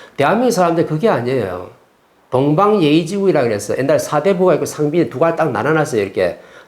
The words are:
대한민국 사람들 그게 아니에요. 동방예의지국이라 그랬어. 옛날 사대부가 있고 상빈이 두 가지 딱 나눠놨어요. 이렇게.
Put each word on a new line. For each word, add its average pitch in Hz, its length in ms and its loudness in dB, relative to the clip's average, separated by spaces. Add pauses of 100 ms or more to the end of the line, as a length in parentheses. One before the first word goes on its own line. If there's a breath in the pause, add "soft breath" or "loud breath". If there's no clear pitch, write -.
(160 loud breath)
대한민국 208 360 0
사람들 175 340 0
그게 156 220 -2
아니에요. 117 600 -2 (640)
동방예의지국이라 170 1120 2
그랬어. 107 340 -2
옛날 139 220 2
사대부가 180 560 0
있고 135 120 -2
상빈이 151 440 -2
두 123 80 -8
가지 165 180 0
딱 156 160 0
나눠놨어요. 131 500 0
이렇게. 95 360 -2 (300 loud breath)